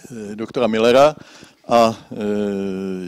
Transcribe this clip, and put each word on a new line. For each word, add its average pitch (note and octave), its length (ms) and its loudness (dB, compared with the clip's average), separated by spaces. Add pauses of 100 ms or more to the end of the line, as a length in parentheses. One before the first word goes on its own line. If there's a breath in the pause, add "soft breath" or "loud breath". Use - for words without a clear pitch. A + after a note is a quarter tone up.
(120)
eh, G#2+ 240 -12
doktora A2+ 320 -4
Millera. A#2+ 480 4 (520 loud breath)
A, A#2 280 4 (160)
eh, A#2+ 40 -14 (920)